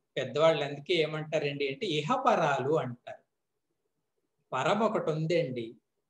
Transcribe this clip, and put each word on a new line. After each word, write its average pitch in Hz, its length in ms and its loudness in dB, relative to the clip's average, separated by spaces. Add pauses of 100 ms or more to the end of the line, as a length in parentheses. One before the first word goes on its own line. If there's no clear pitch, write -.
(160)
పెద్దవాళ్ళు 147 480 2
అందుకే 143 300 -4
ఏమంటారండి 151 720 -2
అంటే 135 180 -6
ఇహపరాలు 156 920 2
అంటారు. 123 440 -8 (1300)
పరం 156 280 0
ఒకటి 208 300 0
ఉందండి, 151 680 -2 (340)